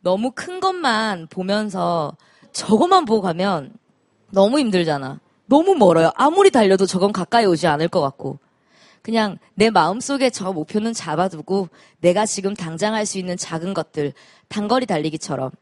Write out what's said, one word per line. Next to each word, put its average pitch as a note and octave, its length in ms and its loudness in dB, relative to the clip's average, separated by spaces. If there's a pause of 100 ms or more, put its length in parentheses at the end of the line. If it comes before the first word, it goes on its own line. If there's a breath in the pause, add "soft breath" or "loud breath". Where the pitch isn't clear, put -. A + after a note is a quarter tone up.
너무 G3+ 300 -2
큰 F#4 280 -12
것만 A3 720 -2
보면서 F#3 840 -4 (360 soft breath)
저것만 E4+ 540 2
보고 A3 160 0
가면 F3+ 520 -4 (560)
너무 G#3 300 4
힘들잖아. D#3 600 -2 (280)
너무 E4 260 4
멀어요. E3+ 420 6
아무리 F4+ 360 4
달려도 G3 340 4
저건 F#3+ 280 0
가까이 G#3+ 320 0
오지 F3 200 2
않을 D#3 220 0
것 F3+ 140 -2
같고. C#3 360 -6 (640 soft breath)
그냥 A3 380 -2 (160 soft breath)
내 G#3+ 160 4
마음속에 A#3+ 580 2
저 F#3+ 240 -6
목표는 G#3+ 400 -4
잡아두고 F3 760 -4 (320 soft breath)
내가 F3+ 260 4
지금 G3 260 -6
당장 F3 400 -4
할 G#3+ 140 -2
수 G3 100 -8
있는 F3+ 200 -6
작은 E3+ 360 -8
것들, D3 400 -4 (360 soft breath)
단거리 A3+ 360 -2
달리기처럼 D3+ 640 -4 (120)